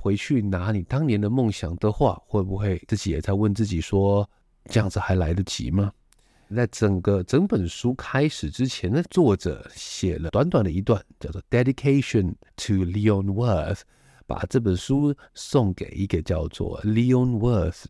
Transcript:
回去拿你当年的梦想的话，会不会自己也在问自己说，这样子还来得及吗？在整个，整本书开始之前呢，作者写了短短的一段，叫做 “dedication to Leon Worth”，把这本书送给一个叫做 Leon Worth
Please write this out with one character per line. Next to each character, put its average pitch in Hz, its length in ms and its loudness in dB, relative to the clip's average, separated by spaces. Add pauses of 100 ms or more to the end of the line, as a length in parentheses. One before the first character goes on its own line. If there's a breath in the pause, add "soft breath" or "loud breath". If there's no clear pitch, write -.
回 101 160 0
去 131 240 0
拿 95 320 -2
你 98 120 -2
当 147 220 -2
年 104 140 2
的 104 80 0
梦 117 240 2
想 85 240 -6
的 107 160 0
话， 127 340 2
会 104 160 0
不 98 140 -4
会 101 320 -2
自 107 80 0
己 101 140 -4
也 76 100 -2
在 98 140 -2
问 104 200 2
自 107 120 0
己 85 160 -2
说， 101 440 2 (380)
这 - 160 0
样 101 80 0
子 95 100 -4
还 95 160 0
来 85 200 2
得 95 80 0
及 - 280 -6
吗？ 98 220 0 (640 soft breath)
在 120 120 2
整 101 340 0
个， 98 200 2
整 156 240 2
本 95 220 0
书 - 280 -2
开 139 300 -2
始 - 220 -6
之 127 180 -2
前 92 240 -4
呢， 156 200 2
作 127 260 4
者 69 380 -8
写 - 420 -4
了 80 140 -6
短 143 180 2
短 135 160 2
的 90 60 0
一 87 100 0
段， 107 240 0 (160)
叫 - 100 -10
做 87 200 -10
“dedication 123 840 2 (220)
to 95 300 0
Leon 101 400 2
Worth”， 95 540 0 (460 soft breath)
把 - 220 -6
这 131 100 2
本 104 160 4
书 139 400 0 (200 loud breath)
送 107 400 0
给 - 200 -10
一 95 120 -2
个 82 160 -2
叫 80 260 -2
做 - 320 -6
Leon 120 580 2
Worth 101 520 0